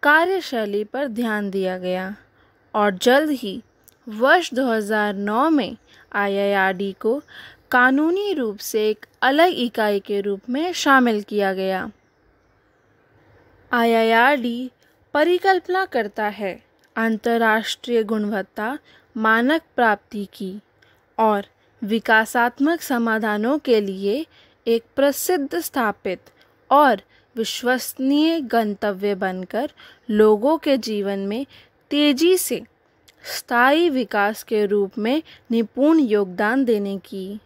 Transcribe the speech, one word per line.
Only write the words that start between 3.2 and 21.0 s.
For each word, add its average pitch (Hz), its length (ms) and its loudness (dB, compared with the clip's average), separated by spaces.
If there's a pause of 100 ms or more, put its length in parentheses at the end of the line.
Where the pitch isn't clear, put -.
ही 233 320 -6 (460)
वर्ष 269 460 2
दो 262 120 -2
हज़ार 214 480 -2
नौ 208 360 0
में 254 280 0 (360)
आईआईआरडी 196 880 0
को 247 220 -2 (500)
कानूनी 311 600 2
रूप 226 240 -4
से 214 320 -4
एक - 160 -6 (160)
अलग 302 320 4
इकाई 214 460 -2
के 202 220 -4
रूप 196 280 -6
में 311 240 -4
शामिल 247 480 2
किया 202 320 -2
गया। 190 360 -4 (1800)
आईआईआरडी 233 1000 2 (420)
परिकल्पना 359 720 0
करता 214 420 -4
है 202 260 -6 (420)
अंतर्राष्ट्रीय 226 1080 0
गुणवत्ता 214 720 -6 (380)
मानक 233 460 2 (140)
प्राप्ति 208 580 -2
की 190 200 -10 (640)